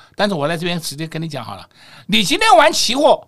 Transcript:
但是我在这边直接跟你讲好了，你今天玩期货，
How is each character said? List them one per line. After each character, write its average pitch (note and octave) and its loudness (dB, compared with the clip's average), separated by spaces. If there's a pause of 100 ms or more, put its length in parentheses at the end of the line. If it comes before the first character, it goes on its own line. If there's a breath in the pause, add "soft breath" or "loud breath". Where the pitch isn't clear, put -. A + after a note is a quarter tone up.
(140 soft breath)
但 G3+ -2
是 G3+ -4
我 C#3+ -2
在 E3+ -4
这 D#3+ -8
边 F3 -4
直 - -10
接 D#3 -10
跟 D#3+ -10
你 E3 -8
讲 C#3+ -12
好 G2+ -14
了， F2 -20 (400 loud breath)
你 A3 2
今 C#4 0
天 A4 4
玩 D#4+ 6
期 A#3 -2
货， C#4 2